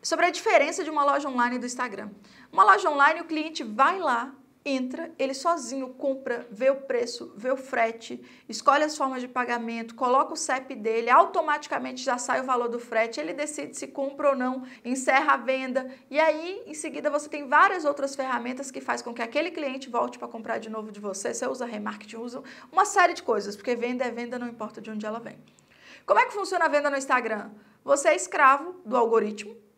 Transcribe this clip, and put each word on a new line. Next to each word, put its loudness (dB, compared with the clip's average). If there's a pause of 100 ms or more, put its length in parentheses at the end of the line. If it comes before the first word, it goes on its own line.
sobre 2
a 4
diferença 4
de -4
uma 2
loja 2
online 0
e -4
do -8
Instagram. -8 (400)
Uma 6
loja 6
online, 4
o -6
cliente -4
vai 2
lá, -2 (300)
entra, -4
ele -2
sozinho -2
compra, -4
vê 2
o 2
preço, -4
vê -2
o 2
frete, -4 (280)
escolhe 4
as -2
formas -4
de -8
pagamento, -4
coloca 2
o -8
cep -4
dele, -2
automaticamente 2
já 0
sai 0
o -4
valor 2
do -4
frete, 0
ele -4
decide -6
se -10
compra 0
ou 2
não, -2 (200)
encerra 2
a -2
venda, -2 (220)
e -2
aí, 0
em -12
seguida, -6
você -2
tem -8
várias 4
outras -2
ferramentas -4
que -10
faz -4
com -10
que -6
aquele -2
cliente -8
volte -2
pra -10
comprar -6
de -10
novo -8
de -14
você. -6
Você -6
usa -6
remarketing, -10
usa -10 (300)
uma 4
série 4
de -12
coisas, 0
porque -2
venda -2
é -2
venda, -8
não -8
importa -12
de -14
onde -8
ela -6
vem. -16 (680)
Como 4
é 6
que -8
funciona 0
a 4
venda 2
no -2
Instagram? 0 (340)
Você 4
é 6
escravo 4
do -2
algoritmo 2 (220)